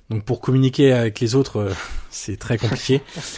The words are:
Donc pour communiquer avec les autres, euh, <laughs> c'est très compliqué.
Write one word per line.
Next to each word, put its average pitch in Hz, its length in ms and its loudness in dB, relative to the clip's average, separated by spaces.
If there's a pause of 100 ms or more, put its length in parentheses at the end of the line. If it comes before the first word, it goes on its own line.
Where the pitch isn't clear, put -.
(100)
Donc 107 140 -4
pour 120 160 -2
communiquer 131 520 4
avec 117 280 0
les 120 160 2
autres, 135 220 2
euh, 101 140 -2 (180)
<laughs> - 200 -8
c'est - 280 -10
très 117 200 -4
compliqué. 131 440 0 (360)